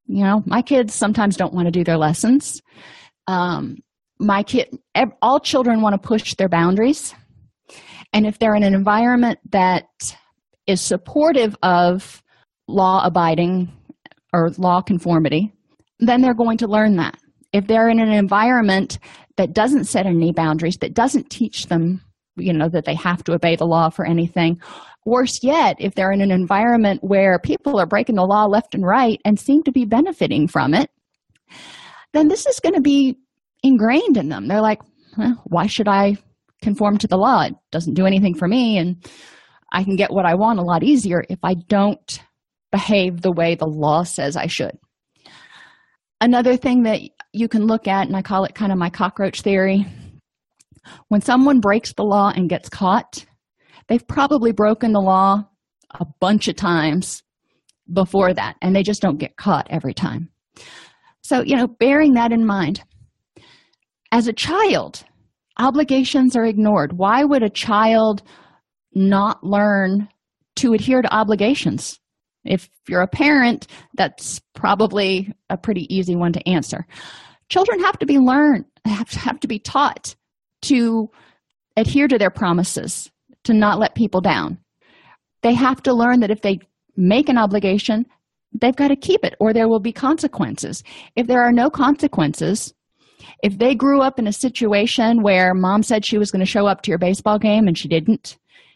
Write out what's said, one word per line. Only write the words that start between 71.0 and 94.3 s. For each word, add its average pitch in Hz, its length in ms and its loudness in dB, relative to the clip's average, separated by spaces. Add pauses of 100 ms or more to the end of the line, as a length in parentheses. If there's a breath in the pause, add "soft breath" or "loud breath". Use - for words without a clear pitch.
to - 120 -2
obligations? 208 880 -2 (440)
If - 260 -6 (200)
you're 180 140 0
a 190 40 -2
parent, 277 600 0 (260 loud breath)
that's - 480 -6 (140)
probably 190 760 -2 (180)
a 190 80 -6
pretty 185 280 -6 (100)
easy 180 200 -2
one 175 180 0
to - 160 -6
answer. - 380 -4 (640 loud breath)
Children 392 320 0
have 403 180 -2
to - 60 -4
be 285 120 2
learned, 269 480 2 (180)
have, 214 280 -4
have - 300 -6
to - 60 -4
be 208 120 -8
taught - 560 -4 (480)
to 226 460 0 (680 soft breath)
adhere 277 300 2
to 247 100 2
their 190 140 2
promises, - 800 -4 (320)
to 233 100 2
not 208 260 2
let - 160 -2
people 196 260 0
down. 117 360 -2 (880 soft breath)
They 240 100 2
have 254 300 0
to 262 100 0
learn 240 280 4
that 208 100 0
if 208 100 -4
they 196 180 -2 (380)
make 208 320 2
an 247 80 2
obligation, 208 680 0 (540)
they've 254 160 2
gotta 277 200 2
keep 370 280 -2
it - 160 -4
or 220 140 2
there 226 160 2
will 220 100 2
be 220 140 -6
consequences. 262 920 -4 (320 loud breath)
If 233 120 -2
there 247 160 2
are 240 100 4
no 240 160 4
consequences, 214 1040 -2 (680 soft breath)
if 196 160 -2
they 247 160 2
grew 277 260 2
up 262 160 -2
in 226 100 -2
a 208 60 -2